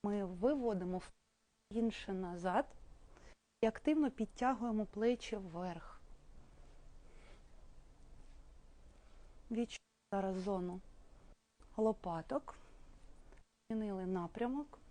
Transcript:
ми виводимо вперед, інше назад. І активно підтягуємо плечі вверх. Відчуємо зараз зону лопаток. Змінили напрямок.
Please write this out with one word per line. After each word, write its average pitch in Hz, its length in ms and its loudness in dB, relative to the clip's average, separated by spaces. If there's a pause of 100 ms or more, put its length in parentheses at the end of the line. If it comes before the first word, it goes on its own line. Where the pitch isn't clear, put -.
ми 202 200 2
виводимо 185 720 2
вперед, - 840 -4
інше - 280 0
назад. 185 540 2 (920)
І 226 60 8
активно 294 440 6
підтягуємо 226 760 2
плечі 226 500 2
вверх. 175 640 -4 (3500)
Відчуємо 233 280 0 (340)
зараз 190 240 2
зону 185 440 0 (960)
лопаток. 214 760 2 (1160)
Змінили 202 360 0
напрямок. 233 720 0 (120)